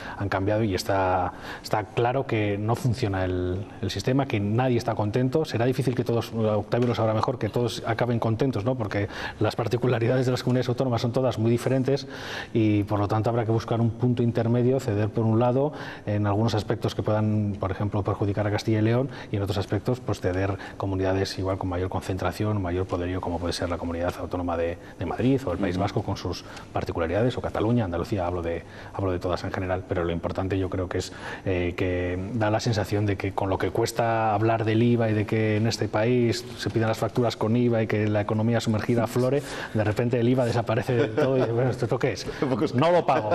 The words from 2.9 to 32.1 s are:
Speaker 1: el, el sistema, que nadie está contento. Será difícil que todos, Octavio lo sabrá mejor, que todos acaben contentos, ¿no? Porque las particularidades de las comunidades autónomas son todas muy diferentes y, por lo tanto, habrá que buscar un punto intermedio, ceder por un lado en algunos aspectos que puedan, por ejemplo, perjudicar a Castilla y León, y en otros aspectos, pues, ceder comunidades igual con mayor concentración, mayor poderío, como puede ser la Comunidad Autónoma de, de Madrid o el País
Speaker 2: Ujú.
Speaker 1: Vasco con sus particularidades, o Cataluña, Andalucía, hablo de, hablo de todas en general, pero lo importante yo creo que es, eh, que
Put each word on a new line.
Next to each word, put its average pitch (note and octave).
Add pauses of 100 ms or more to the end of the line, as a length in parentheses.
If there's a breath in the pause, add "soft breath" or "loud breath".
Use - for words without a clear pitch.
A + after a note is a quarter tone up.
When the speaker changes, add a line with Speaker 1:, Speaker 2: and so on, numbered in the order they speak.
Speaker 1:
el, F2+ (160)
el G2
sistema, C3
que A2
nadie A#2+
está A2
contento. B2+
Será A#2
difícil B2+
que B2
todos, A#2
Octavio A2
lo A#2
sabrá A2+
mejor, A#2
que A2
todos A#2+
acaben A#2
contentos, A2+
¿no? C3
Porque G2+ (300 loud breath)
las G#2+
particularidades A#2+
de B2+
las A#2+
comunidades B2
autónomas B2
son A#2+
todas B2+
muy A2+
diferentes C3 (440 loud breath)
y, G#2+
por G2+
lo G2+
tanto, G#2+
habrá A#2
que A2
buscar A2+
un A#2
punto B2
intermedio, A#2+
ceder G#2
por A2+
un A2
lado B2+ (340 loud breath)
en G#2
algunos G#2+
aspectos G#2+
que -
puedan, G#2+
por F#2+
ejemplo, G#2
perjudicar G#2
a G#2
Castilla G#2+
y G#2+
León, A#2+ (200 loud breath)
y G#2+
en G2
otros G2
aspectos, A2
pues, -
ceder F#2+ (220 loud breath)
comunidades F#2+
igual F#2+
con F#2+
mayor F#2
concentración, F#2+
mayor F2+
poderío, F2+
como E2+
puede F2
ser F2+
la E2+
Comunidad E2+
Autónoma F2
de, E2+ (200 loud breath)
de -
Madrid A#2+
o F2+
el E2+
País F2+
Speaker 2:
Ujú. F2+
Speaker 1:
Vasco G2+
con G2
sus - (280 loud breath)
particularidades, G2
o -
Cataluña, A2+
Andalucía, F2
hablo F2+
de, E2 (320 loud breath)
hablo F#2+
de F2
todas E2+
en F2
general, F#2
pero F2+
lo E2+
importante F2+
yo F#2
creo F#2
que -
es, - (320 loud breath)
eh, F2+
que F2+ (140)